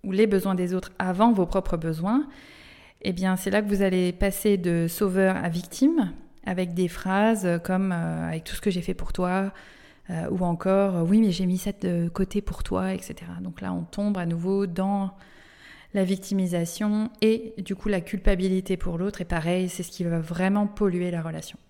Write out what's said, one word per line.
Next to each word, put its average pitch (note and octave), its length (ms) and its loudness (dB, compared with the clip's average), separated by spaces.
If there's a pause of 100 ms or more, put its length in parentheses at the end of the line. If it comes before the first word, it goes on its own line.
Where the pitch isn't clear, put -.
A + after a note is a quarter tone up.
ou G3 80 -4
les G#3 140 6
besoins G3 280 2
des F3+ 200 0
autres F#3 240 -6
avant F#3 340 4
vos F#3+ 140 4
propres F#3 300 0
besoins, E3 500 0 (760)
eh F#3+ 100 -2
bien, F#3 240 0
c'est F#3+ 140 -4
là G3+ 120 2
que G#3 60 -4
vous G3 140 2
allez F#3 300 2
passer G3+ 440 2
de E3+ 320 2
sauveur F#3+ 480 2
à - 120 -2
victime, G3+ 640 2 (320)
avec F3+ 300 -2
des F3+ 140 2
phrases F#3+ 760 2
comme, F#3 280 0
euh, « E3 360 -2
Avec D#3+ 160 -6
tout - 100 -8
ce - 60 -6
que G#3 100 2
j'ai F3 120 -2
fait F3+ 120 -4
pour - 180 -4
toi », F#3+ 400 0 (580)
euh, E3 200 -4
ou F3+ 140 0
encore, « F3+ 640 2
Oui, G#3 120 6
mais G#3+ 100 6
j'ai F3+ 160 0
mis F3+ 120 2
ça G3+ 140 -4
de F3 360 0
côté G3 340 -2
pour - 200 -6
toi », F#2 320 -2
et F#2 40 -4
cetera. - 420 -12
Donc F#2 200 -10
là, F#2+ 120 -6
on F3+ 100 -4
tombe G3+ 360 -2
à F3 80 -4
nouveau F#3 400 -2
dans F#3+ 460 -2 (840)
la G3 100 2
victimisation F#3+ 1080 0 (100)
et A3 380 2
du F#3+ 180 -6
coup - 120 -6
la G3 120 0
culpabilité F#3 760 2
pour F3+ 220 -4
l'autre. G3 220 -4
Et E3+ 60 -6
pareil, F3 420 0
c'est F3 140 -8
ce - 80 -10
qui - 140 -6
va E3+ 160 0
vraiment F#3 460 0
polluer F3+ 440 0
la E3+ 120 -4
relation. D#3+ 360 -10 (120)